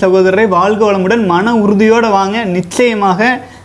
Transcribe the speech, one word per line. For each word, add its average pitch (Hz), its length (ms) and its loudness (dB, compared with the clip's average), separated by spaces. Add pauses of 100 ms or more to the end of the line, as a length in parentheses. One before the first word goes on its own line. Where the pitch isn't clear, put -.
சகோதரரை, 190 460 2
வாழ்க 202 440 0
வளமுடன். 196 340 0
மன 185 300 0
உறுதியோட 220 540 2
வாங்க, 202 340 -2
நிச்சயமாக 202 960 -2 (240)